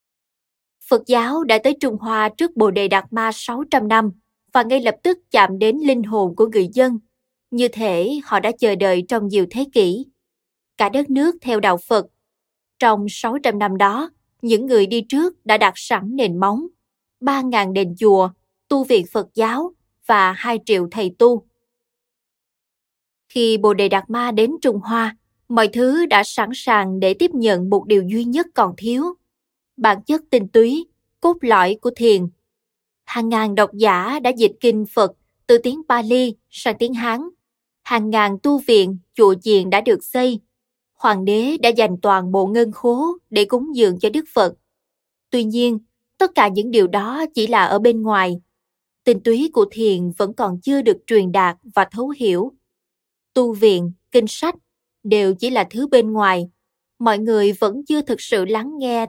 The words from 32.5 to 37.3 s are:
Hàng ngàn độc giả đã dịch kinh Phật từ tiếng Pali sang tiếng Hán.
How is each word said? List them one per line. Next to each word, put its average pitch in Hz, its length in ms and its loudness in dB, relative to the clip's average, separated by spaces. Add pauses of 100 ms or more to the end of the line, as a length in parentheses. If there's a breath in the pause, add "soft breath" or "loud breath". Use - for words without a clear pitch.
Hàng 226 240 -6
ngàn 220 260 -2
độc 202 200 2
giả 208 460 0
đã 247 100 0
dịch 233 300 2
kinh 214 240 0 (100)
Phật 196 180 2 (340)
từ 233 120 6
tiếng 254 300 -4
Pali 240 460 0 (160)
sang - 280 -6
tiếng 240 160 -4
Hán. 233 260 -4 (640)